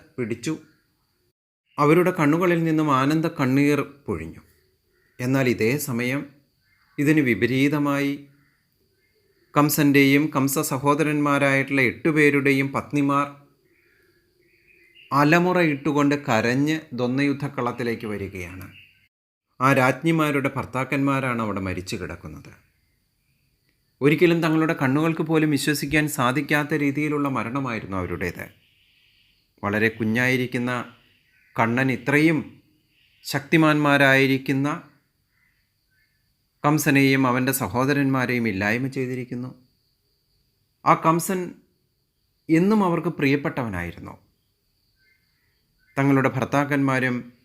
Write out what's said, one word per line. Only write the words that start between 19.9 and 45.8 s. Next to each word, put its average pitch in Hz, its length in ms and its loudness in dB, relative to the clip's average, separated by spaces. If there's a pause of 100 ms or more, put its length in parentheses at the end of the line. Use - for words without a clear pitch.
ഭർത്താക്കന്മാരാണ് 131 920 -2
അവിടെ 101 200 -4
മരിച്ചു 92 340 -6
കിടക്കുന്നത്. 80 560 -12 (1500)
ഒരിക്കലും 160 400 2
തങ്ങളുടെ 160 320 0
കണ്ണുകൾക്ക് 156 500 -2
പോലും 156 260 0
വിശ്വസിക്കാൻ 147 600 -2
സാധിക്കാത്ത 143 640 -2
രീതിയിലുള്ള 147 560 -2
മരണമായിരുന്നു 117 680 -6
അവരുടേത്. 87 480 -6 (1160)
വളരെ 107 260 0
കുഞ്ഞായിരിക്കുന്ന 123 960 -2 (720)
കണ്ണൻ 123 340 2
ഇത്രയും 143 720 0 (640)
ശക്തിമാന്മാരായിരിക്കുന്ന 139 1600 2 (1800)
കംസനെയും 139 600 2
അവൻ്റെ 127 280 0
സഹോദരന്മാരെയും 127 920 -2
ഇല്ലായ്മ 107 400 -2
ചെയ്തിരിക്കുന്നു. 127 680 -8 (1300)
ആ 156 120 6
കംസൻ 170 580 -2 (920)
എന്നും 196 340 4
അവർക്ക് 170 260 0
പ്രിയപ്പെട്ടവനായിരുന്നു. 113 1080 -4 (1800)